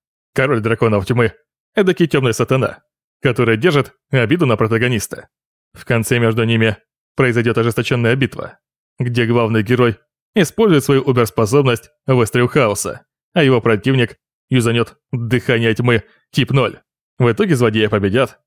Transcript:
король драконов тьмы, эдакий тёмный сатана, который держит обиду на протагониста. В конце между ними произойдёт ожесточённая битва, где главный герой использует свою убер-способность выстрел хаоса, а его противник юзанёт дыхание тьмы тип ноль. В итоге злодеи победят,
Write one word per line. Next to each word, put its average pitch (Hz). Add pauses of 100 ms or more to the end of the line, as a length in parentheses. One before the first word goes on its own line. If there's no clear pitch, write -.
(340)
король 135
драконов 110
тьмы, 117 (420)
эдакий 185
тёмный 131
сатана, - (400)
который 117
держит 143 (160)
обиду 135
на 117
протагониста. 113 (420)
В -
конце 120
между 113
ними 113 (400)
произойдёт 117
ожесточённая 120
битва, - (400)
где 120
главный 113
герой 117 (380)
использует 185
свою 135
убер-способность 120 (180)
выстрел 123
хаоса, 107 (260)
а 170
его 131
противник 131 (320)
юзанёт 117 (140)
дыхание 117
тьмы 117 (280)
тип -
ноль. 127 (360)
В 120
итоге 170
злодеи 110
победят, 104